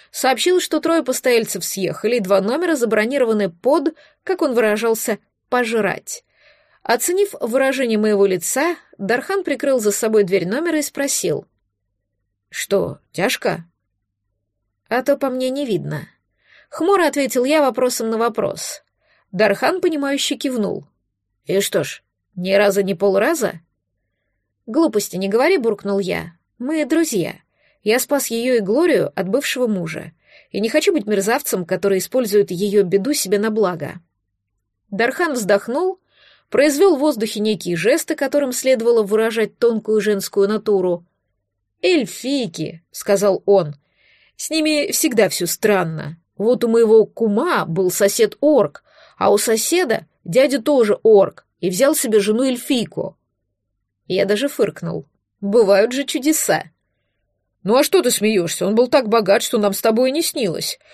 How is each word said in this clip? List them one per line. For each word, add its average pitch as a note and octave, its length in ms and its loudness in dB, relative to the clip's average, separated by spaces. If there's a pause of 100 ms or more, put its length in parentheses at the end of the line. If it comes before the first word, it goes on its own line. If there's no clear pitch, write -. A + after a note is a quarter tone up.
(120)
сообщил, D4+ 480 0
что D#4+ 220 -2
трое E4 200 0
постояльцев A#3+ 600 -2
съехали, G3 560 -4
два F#3+ 220 2
номера D#4 340 -2
забронированы A3 720 0
под, C#4+ 460 0 (280)
как F#4 180 -2
он C#4+ 120 0
выражался, A3 680 0 (300)
«пожрать». A3+ 760 -4 (580)
Оценив F#4 560 0
выражение B3+ 580 0
моего G#3 280 2
лица, C4 500 -2 (220)
Дархан C4 460 -2
прикрыл C4+ 360 0
за G#3 120 0
собой A3 320 2
дверь F3+ 240 0
номера D#4 320 -2
и - 20 -2
спросил: C#4 640 -4 (1040)
«Что, F3 500 -4 (120)
тяжко?» F3+ 540 -4 (1200)
«А B3 140 -2
то C#4 140 2
по C#4 120 -2
мне B3+ 200 -4
не C#4 160 -4
видно». D3+ 420 -6 (640)
Хмуро F4+ 380 2
ответил C4+ 380 -2
я D4+ 160 2
вопросом B3 480 0
на A3 80 -2
вопрос. - 680 -4 (480)
Дархан, G#3+ 480 0
понимающе C#4+ 560 -2
кивнул. A3 500 -4 (600)
«И F#3+ 160 0
что F3+ 240 -2
ж, - 180 -14 (320)
ни F#3 180 -4
раза, G3+ 300 2
ни F#3+ 100 -2
полраза?» G3+ 680 0 (1080)
«Глупости A3 480 0
не F#3+ 140 -4
говори», C4+ 280 2
буркнул G#3 420 -2
я. F3 340 -6 (260)
«Мы D4+ 240 -2
друзья. C#4 520 -2 (480)
Я A3 160 2
спас C4+ 280 -4
её A#3+ 300 0
и - 20 2
Глорию G#3+ 560 0
от F#3 140 -6
бывшего B3+ 360 -2
мужа. E3 460 -6 (400)
И - 80 -6
не G#3+ 80 -2
хочу D4+ 240 0
быть C#4+ 160 -2
мерзавцем, G#3 580 -2
который F#3 340 0
использует G#3 520 0
её G3 320 2
беду G3 300 0
себе G3+ 260 -2
на A3 100 -2
благо». F3+ 520 -4 (880)
Дархан B3+ 420 -2
вздохнул, A#3+ 680 -2 (480)
произвёл D4 480 4
в - 20 -2
воздухе A#3 400 -2
некие G3+ 380 -2
жесты, C4 380 0
которым C#4 360 0
следовало A#3+ 520 2
выражать A3 540 0
тонкую A3 440 2
женскую G3 480 0
натуру. F#3+ 560 0 (760)
«Эльфийки», A#3+ 1080 -2
сказал G3 540 0
он, — F3+ 300 2 (600)
«с - 140 -12
ними D4+ 420 0
всегда A#3+ 380 2
всё - 180 -4
странно. E3 720 -2 (200)
Вот A#3+ 280 0
у - 20 2
моего A3+ 380 6
кума A3+ 600 0
был F3+ 240 0
сосед-орк, G#3+ 920 2 (340)
а - 140 2
у G3+ 60 4
соседа A3+ 720 0 (180)
дядя B3+ 360 2
тоже A#3 420 2
орк G#3 420 6 (160)
и F3 80 0
взял C4 260 2
себе A3 240 2
жену-эльфийку». A#3+ 960 -2 (920)
Я F#3+ 180 0
даже G#3 220 0
фыркнул. E3 580 -4 (360)
Бывают G3+ 500 4
же C4+ 140 -4
чудеса. C4+ 580 0 (1000)
«Ну G#3 120 2
а C4+ 80 6
что F4+ 180 2
ты B3+ 80 2
смеёшься? G3 560 0
Он G3 80 0
был A#3+ 140 4
так B3 220 2
богат, A3 340 2
что - 140 -2
нам G3+ 160 0
с - 80 -8
тобой A#3 280 2
и C4 40 -2
не D#4 80 -2
снилось. - 580 -4 (140)